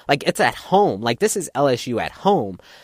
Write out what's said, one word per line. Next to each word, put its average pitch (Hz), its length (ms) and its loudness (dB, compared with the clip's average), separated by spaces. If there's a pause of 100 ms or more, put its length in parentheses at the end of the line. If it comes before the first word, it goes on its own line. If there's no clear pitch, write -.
like, 143 200 0
it's 185 140 0
at 127 140 2
home. 180 460 2
Like, 120 200 -2
this 214 180 0
is - 160 -6
L 139 140 2
S 123 180 -2
U 120 140 -4
at 78 120 -6
home. 127 460 0 (260)